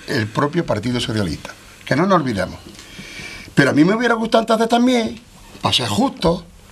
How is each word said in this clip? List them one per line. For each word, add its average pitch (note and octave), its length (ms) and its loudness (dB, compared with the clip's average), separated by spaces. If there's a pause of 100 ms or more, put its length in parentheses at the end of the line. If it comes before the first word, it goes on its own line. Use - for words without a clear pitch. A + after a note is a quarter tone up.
el A2+ 200 -2
propio D3+ 380 -2
Partido A#2+ 340 -2
Socialista. G#2 520 -4 (340)
Que C#3 100 0
no D#3+ 100 2
nos F#3+ 140 4
olvidemos. F#2 400 -4 (960)
Pero - 140 6
a A#2 40 0
mí D3 120 6
me G3 100 4
hubiera A#3 200 2
gustado A3+ 260 2
entonces A3+ 260 2
también, A#3+ 540 2 (400)
para G#2+ 120 0
ser B2 140 0
justo, F3 580 0 (260)